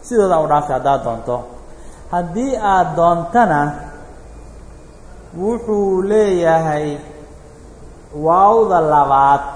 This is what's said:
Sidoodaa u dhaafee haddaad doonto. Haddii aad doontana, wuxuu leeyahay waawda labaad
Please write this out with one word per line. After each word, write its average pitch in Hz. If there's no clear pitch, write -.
Sidoodaa 190
u 151
dhaafee 143
haddaad 131
doonto. 120
Haddii 202
aad 190
doontana, 170
wuxuu 202
leeyahay 160
waawda 185
labaad 143